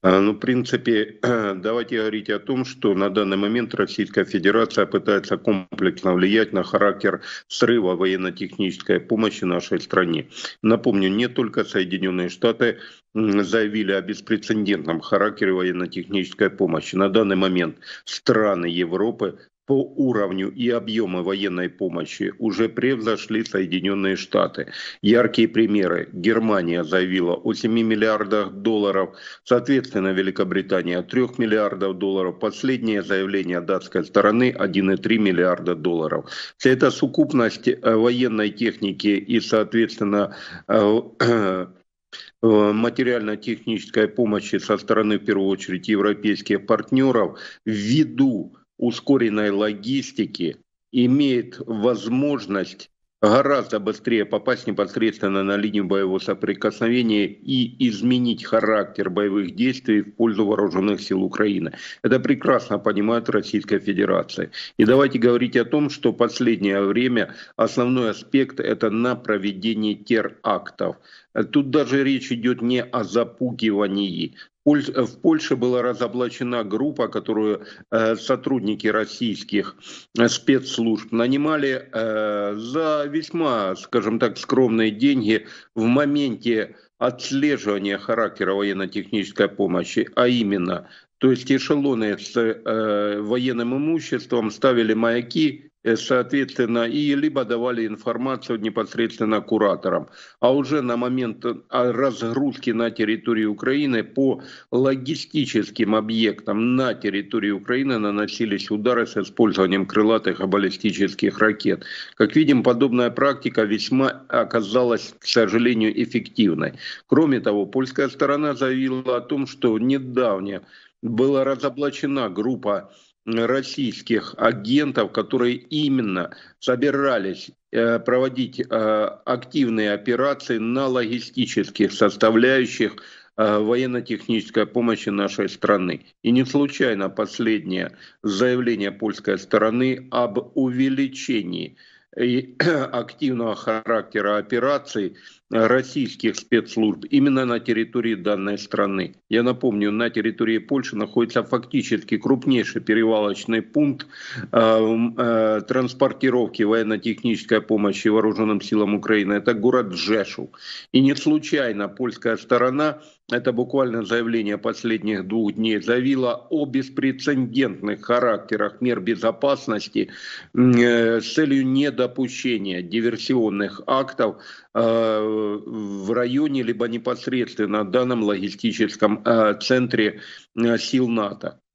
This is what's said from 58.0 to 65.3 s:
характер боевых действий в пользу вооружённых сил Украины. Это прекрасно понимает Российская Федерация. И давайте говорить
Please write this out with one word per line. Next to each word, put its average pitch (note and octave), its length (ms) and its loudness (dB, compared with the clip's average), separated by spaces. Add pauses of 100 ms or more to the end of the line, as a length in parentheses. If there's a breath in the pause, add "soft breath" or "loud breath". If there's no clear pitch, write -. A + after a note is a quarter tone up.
характер G#2+ 680 0
боевых G2 440 0
действий A#2 460 0
в G#2 140 -10
пользу A2 320 2
вооружённых G2+ 540 0
сил F#2+ 220 -2
Украины. F#2+ 500 -2 (280 loud breath)
Это B2 180 4
прекрасно A#2+ 600 0
понимает A2 500 0
Российская G2+ 500 0
Федерация. F2+ 720 -2 (300 loud breath)
И A2 60 8
давайте B2+ 340 6
говорить A#2+ 380 2